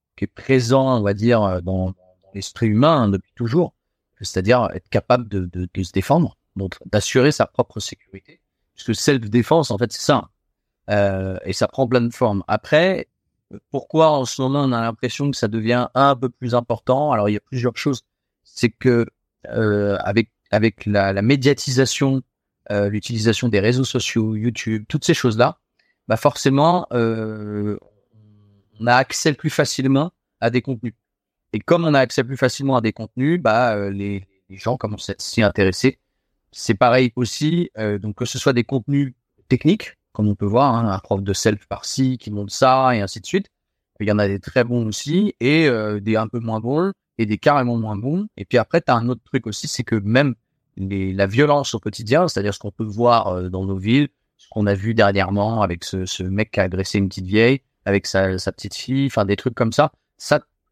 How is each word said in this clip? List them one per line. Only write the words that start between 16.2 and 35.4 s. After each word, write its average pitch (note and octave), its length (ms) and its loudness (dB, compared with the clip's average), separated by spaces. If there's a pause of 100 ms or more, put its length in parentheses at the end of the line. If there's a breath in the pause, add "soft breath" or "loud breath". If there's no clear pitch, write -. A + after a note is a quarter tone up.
plus A#2+ 260 -4
important ? B2+ 560 0
Alors, G#2 160 2
il G#2 60 2
y G#2 40 -2
a - 40 -12
plusieurs B2 340 -4
choses, C3+ 280 -4 (420)
c'est - 240 0
que, A#2 360 2 (440)
euh, G#2 500 0
avec, G#2+ 320 0 (200)
avec G#2+ 340 2
la, G2 260 2
la G2 100 -2
médiatisation, C3+ 1000 2 (480)
euh, G2+ 180 0
l'utilisation A2 640 0
des G#2 100 2
réseaux B2 240 2
sociaux, A2 540 -2
YouTube, A2 500 -4
toutes - 160 -4
ces E3+ 120 4
choses-là, A#2+ 420 2 (500)
bah A2 100 0
forcément, D3 720 2
euh, A2 840 -4 (1040)
on A2+ 80 -4
a A#2+ 80 6
accès C3+ 380 2
plus - 180 -6
facilement C3+ 600 0 (300)
à A#2 80 2
des A#2+ 120 0
contenus. A#2+ 320 -8 (600)
Et A2 60 -4
comme E3+ 260 2
on D3+ 80 2
a C#3 60 4
accès B2+ 240 0
plus B2+ 120 -8
facilement C3+ 400 0
à A#2+ 60 0
des A2 100 0
contenus, C#3+ 500 -2
bah, A#2 340 2
euh, G2+ 160 -4
les, G2 360 -6 (220)
les F#2+ 80 -20
gens A#2 180 -4
commencent G#2 360 -8
à - 80 -8
s'y - 220 -4